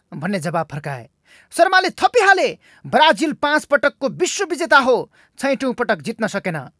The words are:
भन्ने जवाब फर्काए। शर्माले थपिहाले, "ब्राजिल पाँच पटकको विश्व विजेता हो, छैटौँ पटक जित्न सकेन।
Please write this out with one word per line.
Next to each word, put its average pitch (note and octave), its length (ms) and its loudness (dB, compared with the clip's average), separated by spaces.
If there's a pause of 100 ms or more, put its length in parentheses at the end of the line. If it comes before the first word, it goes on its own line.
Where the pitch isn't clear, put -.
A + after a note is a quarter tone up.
(140)
भन्ने F3+ 260 -4
जवाब D#3+ 320 -4
फर्काए। C#3 380 -12 (420)
शर्माले F#4 380 2
थपिहाले, F#4+ 680 2 (300)
"ब्राजिल D4 460 2
पाँच D4+ 320 -2
पटकको C#4 440 -2
विश्व F4 360 -4
विजेता D#4 320 2
हो, A#3+ 340 0 (280)
छैटौँ C4+ 340 0
पटक A3 280 -4
जित्न A3 260 -4
सकेन। D#3+ 420 -6 (100)